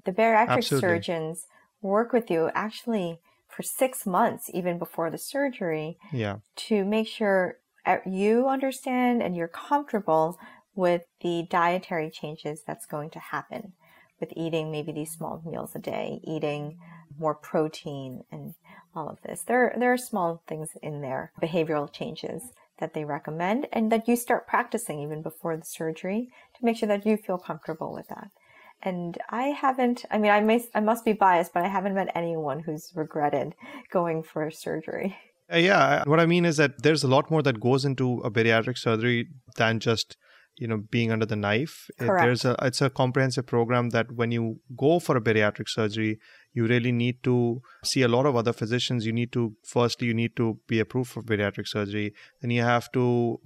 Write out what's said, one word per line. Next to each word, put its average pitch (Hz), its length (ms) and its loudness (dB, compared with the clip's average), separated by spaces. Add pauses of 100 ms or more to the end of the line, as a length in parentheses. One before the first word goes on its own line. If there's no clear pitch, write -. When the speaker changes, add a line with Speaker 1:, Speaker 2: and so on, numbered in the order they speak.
Speaker 1:
The 196 60 0
bariatric 226 460 4
Speaker 2:
Absolutely. 196 320 2
Speaker 1:
surgeons 165 560 -2 (360)
work 208 320 0
with 233 160 2
you 160 240 2
actually 196 680 -4 (280)
for - 160 -12
six - 420 -2
months, 190 480 0
even 175 240 -2
before 165 320 -4
the 156 80 -8
surgery, 175 800 -4 (160)
Speaker 2:
Yeah. 104 240 -4 (300)
Speaker 1:
to 202 180 2
make 220 220 0
sure, 190 480 0 (280)
uh, 185 220 2
you 208 420 2
understand 254 760 0
and 180 120 -2
you're 165 120 -4
comfortable 180 880 0 (380)
with 175 260 2 (200)
the 170 280 -2
dietary 175 640 0
changes 156 560 -10
that's 156 180 -10
going 151 260 -8
to 165 80 -16
happen - 540 -10 (460)
with 160 160 -8
eating 160 360 -4
maybe 151 200 -6
these 156 200 -8
small 160 320 -10
meals - 320 -10
a - 40 -8
day, - 440 -6
eating 147 540 -6 (420)
more 151 160 -2
protein 143 960 -6
and 151 220 -14 (420)
all 151 140 -8
of - 140 -14
this. - 200 -10
There, 247 340 2
there 247 160 2
are 247 40 2
small 175 500 -4
things 156 220 -8 (120)
in 147 200 -8
there, 131 300 -8 (100)
behavioral 156 500 -2
changes - 500 -10 (380)
that 160 140 -6
they 156 120 -6
recommend, 165 680 -4
and 226 200 0
that 220 160 0
you 240 80 4
start - 320 -2
practicing - 520 -2
even 151 220 -8
before 160 340 -6
the 165 100 -12
surgery 185 640 -6 (280)
to 247 80 -6
make 226 120 2
sure 220 100 -2
that 202 180 0
you 214 100 4
feel 196 220 -4
comfortable - 560 -8
with - 140 -12
that. - 220 -14 (540)
And 175 340 -6 (120)
I 233 200 -4
haven't, 262 600 0
I 214 80 0
mean, 208 140 4
I 208 100 6
may, 226 320 4
I 214 60 2
must 226 260 0
be 226 80 4
biased, 180 400 4
but 175 100 2
I 190 40 0
haven't 196 260 -2
met 190 220 0
anyone 165 460 -2
who's 156 340 -8
regretted 147 580 -2 (380)
going 165 320 0
for 156 260 -4
surgery. - 640 -6 (380)
Speaker 2:
Uh, 170 40 4
yeah, 165 480 6
what 156 140 6
I 170 60 6
mean 170 200 4
is 156 120 2
that 139 240 2
there's 147 220 4
a 135 40 2
lot 135 220 4
more 156 140 2
that 120 160 2
goes 131 260 4
into 127 360 0
a 120 100 -2
bariatric 113 480 4
surgery 117 480 2 (300)
than 113 220 4
just, - 380 0 (400)
you 120 100 -8
know, 110 100 0
being 113 340 0
under 110 140 2
the 107 100 -2
knife. 104 520 -2 (120)
It, - 60 -4
Speaker 1:
Correct. 185 200 4
Speaker 2:
there's 123 200 2
a, 123 160 2
it's 127 200 0
a 135 80 2
comprehensive 131 560 0
program 120 460 2
that 117 220 0
when 117 180 0
you 113 280 -2 (160)
go 156 240 4
for 151 160 0
a 120 60 2
bariatric 107 480 2
surgery, 107 500 0 (340)
you 117 140 2
really 123 240 2
need 120 320 0
to 120 380 2 (240)
see - 160 2
a 123 80 6
lot 123 160 4
of 139 100 4
other 117 160 2
physicians. 120 540 -2
You 113 80 -2
need 120 180 -2
to, 117 320 -2
firstly, 120 440 0
you 117 60 2
need 113 220 0
to 113 320 0
be 113 140 2
approved 123 280 -2
for 110 140 -10
bariatric 104 420 0
surgery. 104 480 -4 (280)
Then 120 100 -2
you 120 100 2
have 120 300 2
to 120 540 2